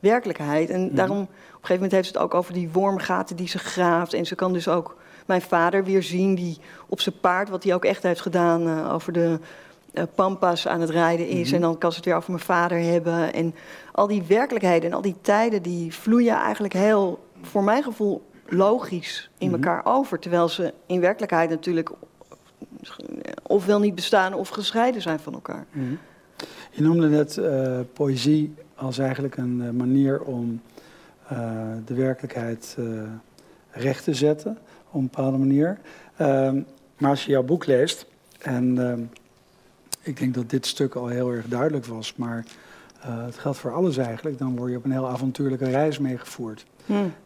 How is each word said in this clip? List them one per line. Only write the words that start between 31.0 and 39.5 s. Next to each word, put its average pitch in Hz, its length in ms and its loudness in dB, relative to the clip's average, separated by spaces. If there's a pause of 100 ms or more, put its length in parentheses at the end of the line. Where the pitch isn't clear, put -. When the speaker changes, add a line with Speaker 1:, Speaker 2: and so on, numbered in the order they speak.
Speaker 2:
eh, 127 100 -6 (460)
de 123 100 -6
werkelijkheid, 123 840 -4
eh, 123 60 -6 (880)
recht 135 340 -4
te 156 100 0
zetten, 151 440 0 (320)
op - 100 -20
een 131 100 0
bepaalde 135 280 -2
manier. 143 400 2 (380)
Ehm, 135 440 2 (380)
maar 139 120 2
als 139 140 0
je - 60 -4
jouw 135 120 4
boek 151 240 0
leest, 139 400 2 (320)
en, 127 400 0 (100)
ehm, 120 120 -4 (1040)